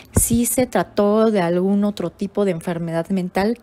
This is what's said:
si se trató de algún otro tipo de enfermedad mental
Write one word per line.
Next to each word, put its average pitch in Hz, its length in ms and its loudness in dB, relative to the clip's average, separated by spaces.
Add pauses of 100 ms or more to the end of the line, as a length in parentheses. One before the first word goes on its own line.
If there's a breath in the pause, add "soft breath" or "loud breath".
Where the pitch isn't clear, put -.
(140 loud breath)
si 233 320 2
se 254 200 0
trató 214 680 2
de 208 80 2
algún 180 420 2
otro 208 280 -2
tipo 202 340 -4
de 196 80 2
enfermedad 165 560 -4
mental 190 540 -2